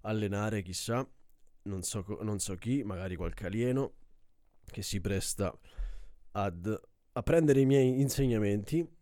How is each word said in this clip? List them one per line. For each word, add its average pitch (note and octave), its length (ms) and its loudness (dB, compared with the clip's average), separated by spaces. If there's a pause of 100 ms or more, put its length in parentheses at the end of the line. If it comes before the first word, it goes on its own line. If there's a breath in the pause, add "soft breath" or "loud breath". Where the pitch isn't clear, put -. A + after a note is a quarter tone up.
allenare, G#2+ 600 -2
chissà, A2+ 460 -4 (560)
non F#2+ 180 -6
so G2 220 -6
co-, G#2 200 -8
non G#2 140 -4
so F#2 180 -6
chi, B2 280 -2
magari F#2 320 -4
qualche F2 320 -6
alieno B2 460 0 (720)
che - 180 -10
si G2+ 180 -4
presta F#2+ 560 -2 (760 soft breath)
ad, G2 480 -2 (320)
a B2 100 -6
prendere D3+ 380 6
i C3+ 40 8
miei C3 340 6
insegnamenti B2 880 2 (140)